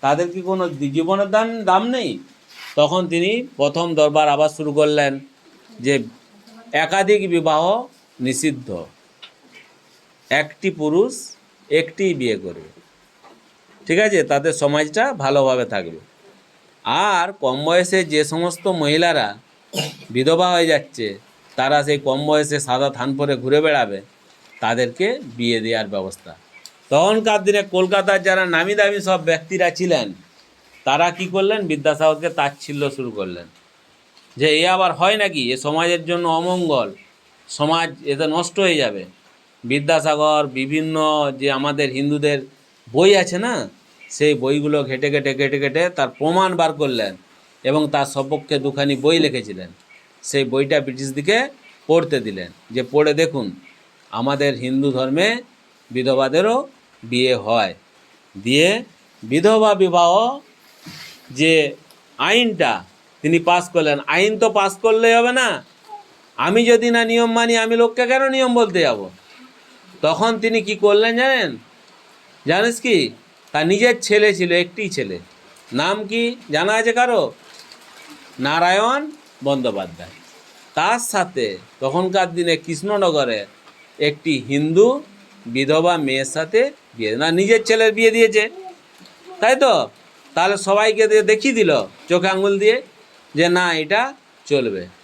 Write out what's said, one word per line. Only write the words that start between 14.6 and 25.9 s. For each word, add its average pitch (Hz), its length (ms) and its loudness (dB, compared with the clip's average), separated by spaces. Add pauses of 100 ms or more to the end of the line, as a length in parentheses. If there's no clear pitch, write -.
ভালোভাবে 135 520 0
থাকবে। 90 340 -8 (840)
আর 180 480 0
কম 139 320 -4
বয়সে 180 400 2
যে 151 200 0
সমস্ত 165 420 -4
মহিলারা 156 680 0 (760)
বিধবা 165 420 2
হয়ে 170 140 2
যাচ্ছে, 120 520 -2 (380)
তারা 143 260 2
সেই 143 160 -2
কম 139 280 -2
বয়সে 151 340 0
সাদা 135 300 -2
থান 135 260 -6
পরে 143 200 -2
ঘুরে 131 240 2
বেড়াবে, 127 400 0 (600)
তাদেরকে 123 600 -2
বিয়ে 117 380 -4
দেওয়ার 110 260 -4
ব্যবস্থা। 95 500 -10 (540)